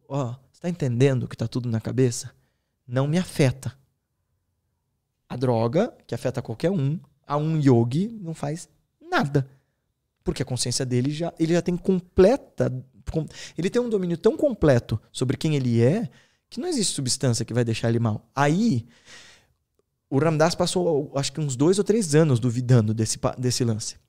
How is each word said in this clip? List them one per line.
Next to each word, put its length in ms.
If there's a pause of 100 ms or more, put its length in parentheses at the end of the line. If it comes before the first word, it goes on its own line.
"Ó, 280 (160)
você 100
tá 80
entendendo 580
que 80
tá 120
tudo 220
na 100
cabeça? 520 (540)
Não 220
me 100
afeta. 560 (1500)
A 80
droga, 580 (120)
que 80
afeta 280
qualquer 280
um, 300 (260)
a 120
um 200
yogi 640
não 120
faz 360 (320)
nada. 480 (760)
Porque 200
a 20
consciência 400
dele 240
já, 300
ele 140
já 80
tem 140
completa, 960 (400)
com-, 140 (320)
ele 120
tem 120
um 80
domínio 280
tão 200
completo 640 (100)
sobre 240
quem 200
ele 260
é, 280 (400)
que 100
não 80
existe 260
substância 520
que 80
vai 100
deixar 260
ele 100
mal." 360
Aí, 500 (1200)
o 100
Ramdas 360
passou, 600
acho 160
que 80
uns 160
dois 220
ou 80
três 280
anos 240
duvidando 560
desse 240
pa-, 200
desse 260
lance. 320 (140)